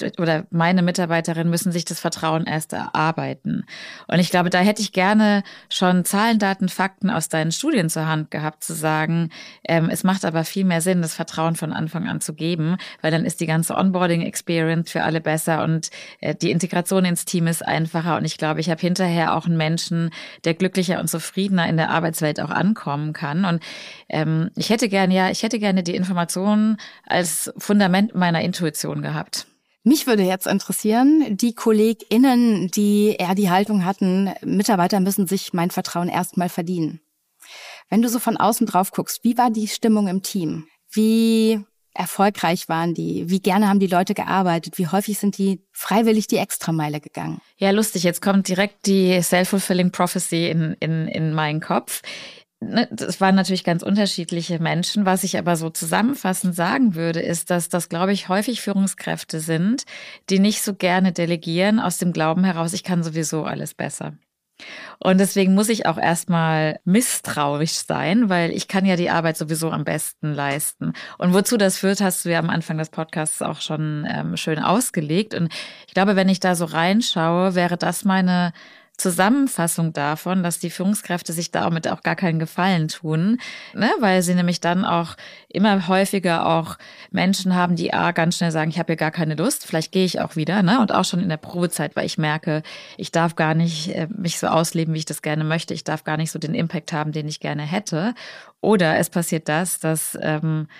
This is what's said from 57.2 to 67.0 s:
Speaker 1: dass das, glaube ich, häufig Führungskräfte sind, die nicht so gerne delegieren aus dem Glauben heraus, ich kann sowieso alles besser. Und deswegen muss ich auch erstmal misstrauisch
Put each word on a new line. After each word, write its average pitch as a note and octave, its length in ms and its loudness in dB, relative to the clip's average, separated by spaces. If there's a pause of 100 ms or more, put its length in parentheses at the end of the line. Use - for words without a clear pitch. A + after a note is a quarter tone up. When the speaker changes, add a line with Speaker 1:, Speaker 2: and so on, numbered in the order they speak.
Speaker 1:
dass F3 200 0
das, F3 200 -2
glaube F#3 240 0
ich, F#3+ 160 -4
häufig G#3+ 320 -2
Führungskräfte F#3+ 800 -2
sind, E3 440 0 (460)
die F#3+ 100 4
nicht G#3 220 4
so G#3 120 -4
gerne F#3 380 2
delegieren E3+ 680 0
aus F3+ 180 -2
dem F3 160 0
Glauben D#3+ 300 2
heraus, E3+ 300 0
ich G3 100 -6
kann F3 200 0
sowieso D#3 400 -4
alles D3 300 -6
besser. D3+ 400 -8 (840)
Und F#3 200 4
deswegen F#3+ 360 4
muss G#3 120 4
ich A3+ 200 0
auch D#3+ 100 0
erstmal D#3+ 880 0
misstrauisch D#3 880 0